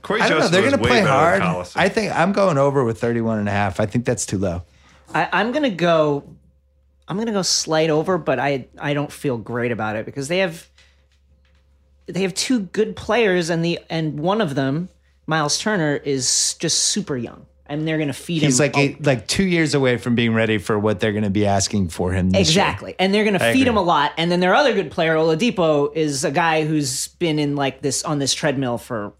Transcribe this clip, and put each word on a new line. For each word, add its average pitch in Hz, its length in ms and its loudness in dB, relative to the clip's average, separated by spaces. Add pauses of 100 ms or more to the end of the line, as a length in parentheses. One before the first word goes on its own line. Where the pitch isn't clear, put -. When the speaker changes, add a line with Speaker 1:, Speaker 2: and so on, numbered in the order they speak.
Speaker 1:
Corey 214 200 -4
Speaker 2:
I - 60 2
don't - 40 2
know. - 80 2
Speaker 1:
Joseph 185 120 2
Speaker 2:
They're 185 120 4
Speaker 1:
was 269 80 2
Speaker 2:
gonna 226 120 0
Speaker 1:
way - 60 2
Speaker 2:
play 240 140 4
Speaker 1:
better - 40 2 (320)
than - 20 0
Speaker 2:
hard. - 0 - (260)
Speaker 1:
Collison. - 100 -8
Speaker 2:
I 180 120 2
think 202 260 -2
I'm 175 180 2
going 190 240 2
over 139 260 2
with 113 160 -2
thirty-one 113 400 0
and 104 80 -2
a 101 40 -2
half. 101 280 -2
I 107 60 2
think 120 180 -2
that's - 220 -2
too 104 140 -4
low. 90 240 -2 (500)
Speaker 3:
I, 160 180 0
I'm 208 220 0
gonna 285 160 0
go, 160 540 2 (840)
I'm 165 100 -6
gonna 226 140 -4
go 196 120 0
slight 160 460 0
over, 160 280 0
but 147 220 -2
I, 139 260 -2 (120)
I 143 160 -4
don't 143 180 -4
feel 127 260 -4
great 117 340 -4
about 107 240 -4
it 110 100 -6
because 135 220 -10
they 180 120 0
have, 170 280 -4 (1400)
they 185 160 -4
have 185 100 -2
two 247 280 0
good 196 360 -2
players, 185 520 2
and 165 140 0
the, 170 160 -2 (100)
and 156 300 -4
one 190 220 0
of 143 140 -2
them, 143 340 -2 (380)
Miles 151 320 0
Turner, 160 380 0
is - 580 -2
just - 240 -2
super 156 360 -2
young, 117 300 -10 (220)
and 156 200 -4
they're 160 120 -2
gonna 147 120 -2
feed 165 300 -4
Speaker 2:
He's 135 180 2
Speaker 3:
him 151 120 4
Speaker 2:
like - 60 -2
Speaker 3:
a - 20 2
Speaker 2:
a, 139 220 0
like, 135 260 0
two - 180 0
years 165 300 0
away 127 220 2
from 120 180 0
being 113 180 2
ready 110 240 2
for 104 220 0
what 104 200 0
they're 107 140 0
gonna 104 160 0
be 104 160 2
asking 98 440 0
for 90 220 -2
him 92 200 2
this 190 60 4
year. 196 40 4
Speaker 3:
Exactly. 156 560 0
And 190 160 2
they're 208 120 2
gonna 208 120 0
Speaker 2:
I 226 160 2
Speaker 3:
feed 262 80 4
Speaker 2:
agree. 262 80 4
Speaker 3:
him 220 80 2
a 190 60 2
lot. 147 340 2
And 170 140 0
then 175 80 2
their 185 160 4
other 269 180 4
good 190 160 -2
player, 160 260 0
Oladipo, 160 800 2
is 147 300 -2
a 147 60 0
guy 160 340 2
who's 151 440 -2
been 160 280 -2
in, 143 180 0
like, 135 280 -4
this, 139 200 -2
on 156 140 -2
this 139 160 0
treadmill 131 460 -2
for 104 400 -8